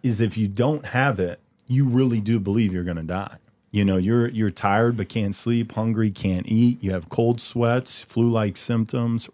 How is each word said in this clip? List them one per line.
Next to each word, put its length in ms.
Is 180
if 180
you 100
don't 380
have 320
it, 220
you 220
really 320
do 180
believe 340
you're 120
gonna 180
die. 360
You 120
know, 140
you're, 300
you're 220
tired 460
but 140
can't 240
sleep, 380
hungry, 380
can't 380
eat. 340
You 100
have 180
cold 320
sweats, 640
flu-like 520
symptoms, 760